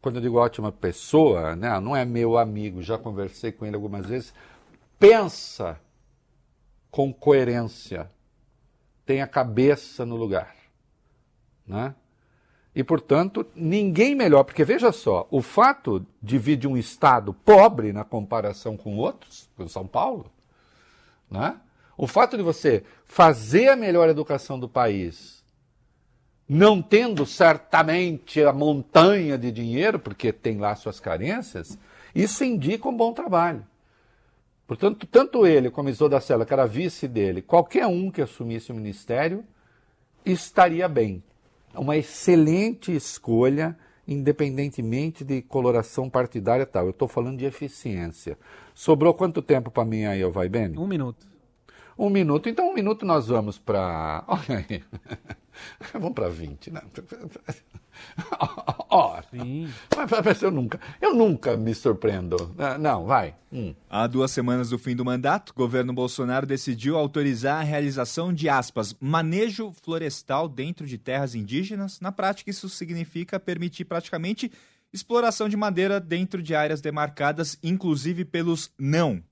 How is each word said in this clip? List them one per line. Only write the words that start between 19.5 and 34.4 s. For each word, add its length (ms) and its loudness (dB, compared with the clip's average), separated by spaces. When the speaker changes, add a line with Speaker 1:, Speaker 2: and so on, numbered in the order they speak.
Speaker 1:
com 120 -12
São 180 -10
Paulo, 400 -2
né? 260 -6
O 120 -4
fato 280 2
de 60 -4
você 400 0
fazer 640 6
a 80 6
melhor 320 4
educação 500 -2
do 100 -8
país, 760 -2
não 340 6
tendo 420 2
certamente 1160 2
a 100 8
montanha 840 4
de 140 -4
dinheiro, 460 -2
porque 340 -4
tem 260 -4
lá 160 -2
suas 260 -10
carências, 800 -6
isso 300 0
indica 440 -2
um 80 -4
bom 160 0
trabalho. 520 -2